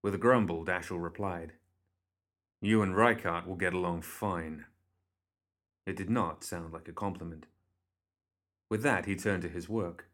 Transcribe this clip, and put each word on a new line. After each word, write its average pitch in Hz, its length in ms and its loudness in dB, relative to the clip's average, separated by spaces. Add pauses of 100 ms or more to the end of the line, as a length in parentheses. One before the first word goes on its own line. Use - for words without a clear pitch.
With 98 100 0
a 92 60 -2
grumble, 101 440 4
Dashel 90 360 -2
replied, 85 580 -6 (1040)
"You 107 220 4
and 92 100 2
Rykard 92 540 4
will 92 80 -6
get 90 180 0
along 87 300 0
fine." 82 640 -4 (1200)
It 95 80 -4
did 92 140 -6
not 95 340 0
sound 85 280 -8
like 82 160 -12
a 85 60 -14
compliment. 87 540 -6 (1200)
With 107 140 -2
that, 104 220 4
he 98 100 0
turned 95 260 0
to 87 80 -6
his 87 180 -8
work 98 460 -4